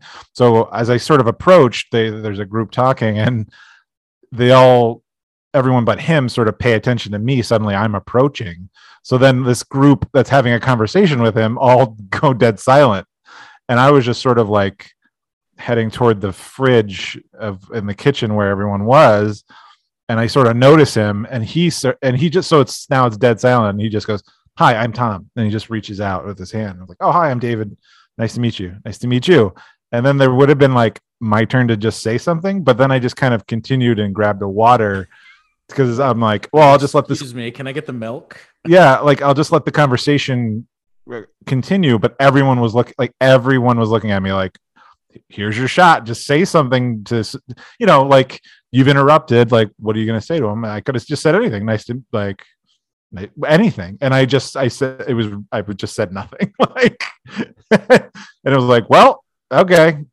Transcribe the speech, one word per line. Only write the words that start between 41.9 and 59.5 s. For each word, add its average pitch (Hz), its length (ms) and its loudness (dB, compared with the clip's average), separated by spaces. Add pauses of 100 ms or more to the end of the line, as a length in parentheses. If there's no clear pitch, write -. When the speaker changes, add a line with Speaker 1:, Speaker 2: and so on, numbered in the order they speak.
Speaker 1:
But 120 200 -2
everyone 135 420 2
was 113 120 -2
look-, 120 240 0
like, 123 240 -6
everyone 127 560 2
was 110 120 0
looking 113 200 -2
at 98 140 -2
me 95 100 -4
like, 95 240 -6 (720)
"Here's 104 280 -8
your 127 120 -4
shot. 160 380 2
Just 113 200 -10
say 156 200 0
something 123 580 -2
to 120 140 -4
s-, - 180 -6 (440)
you 240 60 -4
know, 151 180 6
like, 135 380 2 (300)
you've 127 160 4
interrupted. 139 640 2
Like, 110 280 2
what 107 160 -4
are 110 40 -4
you 110 60 -4
gonna 110 160 -4
say 165 180 -6
to 123 80 -2
him?" 107 180 -6
I 104 160 -8
could 135 140 -6
have 117 100 -8
just 147 180 -8
said 160 120 2
anything. 139 300 -4
"Nice 110 200 -4
to," 123 260 -12
like, 101 320 -6 (680)
ni-, 98 180 -14 (180)
anything. 147 540 0
And 135 120 0
I 131 120 2
just, 127 320 -2
I 135 120 -2
said, 131 380 -6
it 135 60 -4
was, 113 140 -2 (240)
I 113 100 -6
would 101 180 -12
just - 160 -10
said 104 160 -6
nothing. - 460 -8
<laughs> - 20 -6
Like, 254 440 -2 (240)
<laughs> - 440 -14
and - 380 0 (340)
it 135 120 0
was 123 100 0
like, 120 240 2
"Well, 202 340 4 (280)